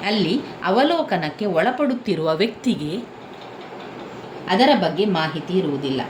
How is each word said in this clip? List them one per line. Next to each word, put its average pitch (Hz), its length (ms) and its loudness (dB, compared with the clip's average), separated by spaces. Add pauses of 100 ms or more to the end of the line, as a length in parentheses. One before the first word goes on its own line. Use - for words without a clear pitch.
ಅಲ್ಲಿ 202 320 2 (300)
ಅವಲೋಕನಕ್ಕೆ 208 840 2
ಒಳಪಡುತ್ತಿರುವ 202 840 2
ವ್ಯಕ್ತಿಗೆ 170 580 0 (1600)
ಅದರ 247 220 6 (100)
ಬಗ್ಗೆ 170 300 2
ಮಾಹಿತಿ 160 440 0
ಇರುವುದಿಲ್ಲ. 139 540 0